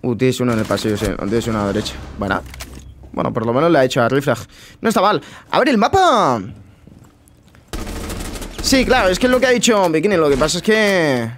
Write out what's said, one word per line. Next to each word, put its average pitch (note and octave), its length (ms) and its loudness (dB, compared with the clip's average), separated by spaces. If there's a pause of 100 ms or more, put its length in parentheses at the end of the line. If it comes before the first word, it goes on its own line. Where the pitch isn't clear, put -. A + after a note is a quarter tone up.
Uh, B2 140 -2
tienes B2+ 240 0
uno B2 120 0
en A2 60 0
el A2 60 -2
pasillo, G#2 320 -2
sí. G#2+ 100 -4 (100)
Tienes A2+ 300 -2
uno A2+ 140 -4
a - 20 -2
la G2+ 60 -2
derecha. G#2 260 -4 (240)
Buena. F#2+ 240 -4 (680)
Bueno, - 200 -4
por A2+ 140 -4
lo A#2 60 0
menos D3+ 180 2
le D#3 80 4
ha C3 60 6
hecho B2+ 180 0
a A#2 60 2
Riflag. C3+ 300 0 (420)
No G#3+ 80 -2
está A3+ 120 0
mal. F#3+ 200 2 (300)
A - 80 2
ver, B3+ 100 4
el B3 100 2
mapa. G#3+ 640 2 (2250)
Sí, C4 220 2
claro, A3+ 260 2
es F#3 80 -2
que B3+ 80 0
es B3+ 60 4
lo B3+ 60 2
que C4+ 80 2
ha B3+ 40 2
dicho G#3 400 2
Bikini. E3 260 2
Lo D#3 140 4
que C#3+ 60 4
pasa D3+ 220 0
es E3 40 -8
que F3 760 0